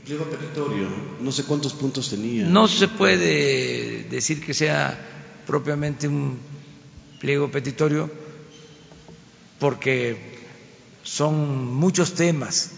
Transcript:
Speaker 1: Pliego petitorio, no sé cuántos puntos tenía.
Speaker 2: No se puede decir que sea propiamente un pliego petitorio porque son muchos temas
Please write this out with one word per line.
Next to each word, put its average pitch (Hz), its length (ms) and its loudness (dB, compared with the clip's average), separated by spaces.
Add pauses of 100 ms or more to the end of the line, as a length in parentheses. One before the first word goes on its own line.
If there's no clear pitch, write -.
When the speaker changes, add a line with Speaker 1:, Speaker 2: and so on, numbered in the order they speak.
Speaker 1:
Pliego 147 200 -6
petitorio, 139 640 -4 (320)
no 135 120 -2
sé - 120 -2
cuántos 143 280 0
puntos 135 380 -4
tenía. 110 340 0
Speaker 2:
No 196 240 8
se 190 200 4
puede 135 1200 2
decir 127 340 -2
que 147 80 -6
sea 143 460 2 (480)
propiamente 147 600 0
un 143 320 -2 (800)
pliego 143 320 2
petitorio 147 600 0 (1500)
porque 123 600 2 (840)
son 147 680 0
muchos 175 420 2
temas 160 640 0